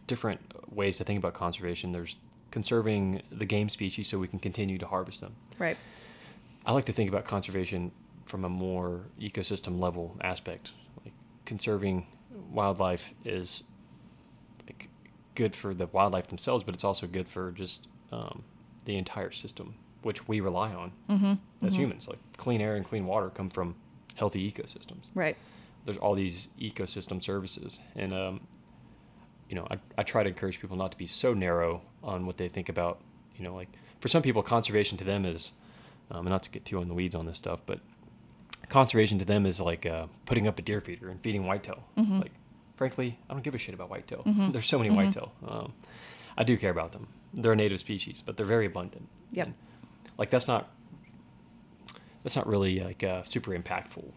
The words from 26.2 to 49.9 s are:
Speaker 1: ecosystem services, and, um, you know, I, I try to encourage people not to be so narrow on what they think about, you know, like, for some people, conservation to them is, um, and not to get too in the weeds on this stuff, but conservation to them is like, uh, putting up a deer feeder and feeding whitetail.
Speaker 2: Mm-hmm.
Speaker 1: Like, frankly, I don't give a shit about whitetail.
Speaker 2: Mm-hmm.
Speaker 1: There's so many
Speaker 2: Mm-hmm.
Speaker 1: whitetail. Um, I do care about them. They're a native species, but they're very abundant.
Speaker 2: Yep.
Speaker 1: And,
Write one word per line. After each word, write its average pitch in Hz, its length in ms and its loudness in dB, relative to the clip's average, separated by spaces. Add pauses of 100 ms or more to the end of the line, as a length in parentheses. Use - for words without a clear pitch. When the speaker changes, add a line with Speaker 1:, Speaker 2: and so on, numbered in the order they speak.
Speaker 1:
ecosystem 98 640 -6
services, 98 560 -4 (160)
and, 95 180 -4
um, 95 280 -4 (1080)
you 95 80 -8
know, 87 140 -6
I, 98 80 -4 (180)
I 104 80 2
try 110 200 2
to 98 60 2
encourage 92 300 -4
people 92 160 -8
not 92 180 -2
to - 40 -16
be 90 80 -8
so 120 300 2
narrow 87 480 2 (200)
on 92 220 -4
what 90 120 -6
they 90 120 -2
think 90 180 -6
about, 87 320 0 (380)
you 92 60 -10
know, 90 120 -8
like, 92 140 -12 (300)
for - 80 -2
some 160 160 6
people, 113 180 6
conservation 107 560 4
to 95 60 -6
them 98 220 2
is, 82 260 -4 (580)
um, 85 120 -8
and 90 80 -2
not 92 140 4
to - 60 -12
get - 160 -12
too 92 160 -2
in 87 60 -4
the 85 80 -4
weeds 90 180 0
on 82 140 -4
this 82 100 -8
stuff, 87 300 -4
but - 120 -4 (920)
conservation 110 500 8
to 87 60 0
them 101 200 6
is 90 160 2
like, 85 240 0
uh, 82 220 -2 (180)
putting 110 220 4
up 104 100 2
a - 60 -6
deer 104 180 -2
feeder 90 280 -10
and 92 120 -12
feeding 101 240 0
whitetail. 98 380 -2 (120)
Speaker 2:
Mm-hmm. 202 260 6
Speaker 1:
Like, - 100 -4 (440)
frankly, 127 440 -2 (100)
I - 40 -8
don't 135 100 -4
give 143 100 -2
a 120 60 -4
shit - 160 -8
about 90 160 -10
whitetail. - 340 -8
Speaker 2:
Mm-hmm. 202 260 6
Speaker 1:
There's 117 140 0
so 143 140 4
many 110 100 6
Speaker 2:
Mm-hmm. 104 80 8
Speaker 1:
whitetail. - 340 4 (160)
Um, 110 260 -6 (640)
I 123 80 4
do 117 140 6
care 95 140 2
about 82 220 -2
them. - 140 -14 (240)
They're 117 220 4
a - 20 8
native 104 240 6
species, - 460 -6
but 107 120 -6
they're 107 100 0
very 110 180 6
abundant. 92 420 -6 (240)
Speaker 2:
Yep. 170 140 -2
Speaker 1:
And, - 100 -8 (640)